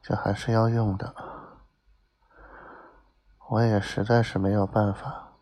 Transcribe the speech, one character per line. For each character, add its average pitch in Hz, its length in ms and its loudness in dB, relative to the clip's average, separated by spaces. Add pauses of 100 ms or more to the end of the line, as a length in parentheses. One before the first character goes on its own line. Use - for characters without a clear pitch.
就 - 140 -2
还 101 180 0
是 - 160 -4
要 113 180 4
用 110 300 0
的。 - 160 -10 (2250)
我 113 120 2
也 110 180 4
实 - 220 -4
在 117 180 4
是 - 160 -2
没 98 140 2
有 101 160 2
办 104 260 2
法 - 360 -10 (140)